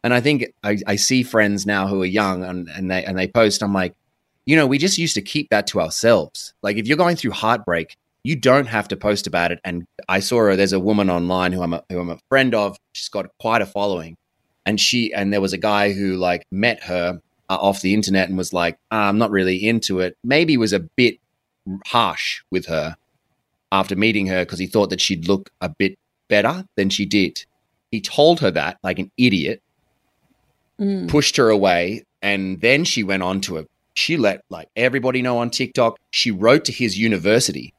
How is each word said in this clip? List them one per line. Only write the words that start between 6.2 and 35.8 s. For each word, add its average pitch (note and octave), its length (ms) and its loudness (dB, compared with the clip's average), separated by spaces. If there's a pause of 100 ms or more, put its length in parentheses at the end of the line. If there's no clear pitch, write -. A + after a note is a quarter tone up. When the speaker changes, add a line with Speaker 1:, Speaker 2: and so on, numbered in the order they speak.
Speaker 1:
Like, G2+ 140 -2
if A2 100 -4
you're D3 100 2
going F3 180 2
through A#2 160 -4
heartbreak, F#2 640 -2 (280)
you C#3 120 -2
don't B2+ 320 4
have A2 220 -2
to F#2+ 80 -6
post G#2 300 -2
about F2 240 0
it. F2 120 -6
And F2 220 -8 (240)
I F#2+ 100 2
saw A#2 200 0
her, G2+ 160 4
there's G2 180 2
a F#2+ 60 2
woman G2+ 300 2
online F2+ 440 0
who F2+ 80 -4
I'm E2+ 120 -4
a, E2 160 -8
who F2+ 100 -6
I'm F2 100 -6
a D#2 100 -10 (100)
friend C3 260 2
of. G2+ 220 -2 (160)
She's - 160 -10
got G2 180 -6 (120)
quite A2+ 220 0
a F#2+ 40 0
following. F#2+ 500 -4 (500)
And G#2 140 0
she, A#2+ 340 0
and G2 180 0
there G2+ 100 2
was F#2+ 120 -2
a F#2+ 60 -6
guy G2+ 340 2
who, F#2+ 240 -2
like, F2+ 340 -2
met G#2 320 -2
her, F2+ 360 -4 (300)
uh, F#2+ 100 -2
off G2 220 2
the F#2+ 120 2
internet F#2+ 360 2
and F#2 80 -4
was F2+ 160 -6
like, E2+ 220 0 (160)
"Uh, A2 40 -4 (140)
I'm G2+ 80 0
not A2 140 2
really F#2 360 0
into A2 320 0
it." F2+ 240 -2
Maybe D3 340 2
was A2 160 2
a G2 60 0
bit A2 380 0 (680)
harsh - 560 -2 (100)
with F2+ 160 -4
her D#2+ 280 -4 (760)
after F#2+ 240 0
meeting G2+ 320 2
her F#2 180 0
'cause E2+ 140 -10
he F#2 80 -4
thought G2+ 240 2
that F#2 100 -4
she'd E2 260 -2
look G2 220 0 (120)
a F2+ 80 -6
bit F#2+ 280 -2 (320)
better B2 340 2 (140)
than G2 140 2
she G2+ 140 -2
did. G2 380 0 (480)
He A2 100 -6
told D#3+ 400 4
her C#3+ 100 2
that, E2 320 -4
like F#2 160 -4
an F2+ 180 -6
idiot, G2 440 2 (1200)
Speaker 2:
Mm. G3 280 -2
Speaker 1:
pushed D3+ 300 2
her A#2+ 120 6
away, G2 540 2 (180)
and F#2+ 380 -2
then C3 240 4
she B2 200 -2
went F#2+ 200 -2
on F#2+ 180 -2
to F2+ 160 -8
it. D#2 100 -10 (260)
She - 240 -2
let, G2+ 320 2
like, E2 260 -14
everybody B2+ 460 0
know B2 160 -2
on A#2 120 -2
TikTok. B2 480 -2 (140)